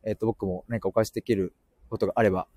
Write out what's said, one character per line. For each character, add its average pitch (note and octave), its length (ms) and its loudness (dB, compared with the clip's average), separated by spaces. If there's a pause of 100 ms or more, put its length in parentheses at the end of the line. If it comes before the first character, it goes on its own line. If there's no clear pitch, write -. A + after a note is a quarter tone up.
え G#2+ 100 -2
ー - 20 -8
と、 - 100 -6
僕 A2 200 -2
も F2+ 220 -4
何 A2+ 120 -2
か G2+ 100 -2
お - 20 -8
返 A2+ 140 2
し - 60 -10
で A#2 100 -6
き A#2 140 0
る F#2+ 180 -2 (360)
こ - 80 -6
と G#2 100 0
が - 80 -2
あ A#2 80 4
れ G2+ 80 6
ば、 F#2 260 -2